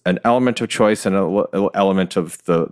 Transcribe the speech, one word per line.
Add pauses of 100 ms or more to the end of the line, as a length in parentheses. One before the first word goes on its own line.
an
element
of
choice
and
an
ele-,
element
of
the,